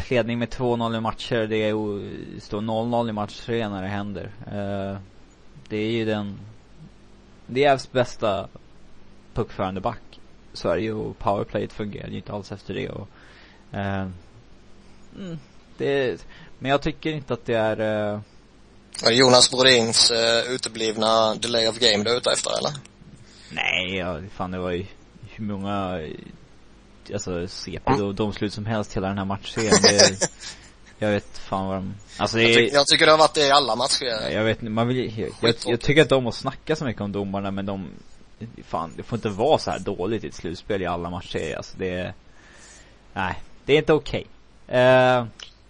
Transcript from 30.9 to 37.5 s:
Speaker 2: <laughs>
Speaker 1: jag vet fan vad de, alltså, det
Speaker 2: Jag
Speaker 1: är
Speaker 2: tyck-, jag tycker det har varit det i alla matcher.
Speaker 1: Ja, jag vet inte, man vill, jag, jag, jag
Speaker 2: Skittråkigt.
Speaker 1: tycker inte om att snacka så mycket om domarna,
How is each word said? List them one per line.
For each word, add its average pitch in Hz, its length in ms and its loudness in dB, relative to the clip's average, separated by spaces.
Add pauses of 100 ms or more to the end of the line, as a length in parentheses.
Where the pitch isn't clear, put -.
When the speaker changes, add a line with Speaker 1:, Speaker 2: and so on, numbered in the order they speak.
Speaker 2:
<laughs> - 0 -
Speaker 1:
jag 107 120 0
vet - 280 -2
fan 95 280 -4
vad 95 100 -2
de, 95 180 -6 (240)
alltså, 104 180 0
det 113 60 6
Speaker 2:
Jag 117 100 6
Speaker 1:
är 117 40 8
Speaker 2:
tyck-, 120 180 4
jag 143 120 6
tycker 160 200 6
det 156 60 10
har 156 60 10
varit 156 160 6
det 151 120 4
i 139 40 4
alla 135 260 4
matcher. 131 280 0
Speaker 1:
Ja, 113 260 -4
jag 101 140 0
vet 110 140 2
inte, 117 120 -8
man 113 180 0
vill, 127 80 0
jag, 117 100 -2
jag, 110 120 -8 (100)
jag - 60 -10
Speaker 2:
Skittråkigt. - 500 0
Speaker 1:
tycker 151 180 4
inte 135 120 2
om 131 120 0
att 110 80 -4
snacka - 420 -6
så 156 80 -8
mycket 110 180 -6
om 104 100 -6
domarna, 98 380 -4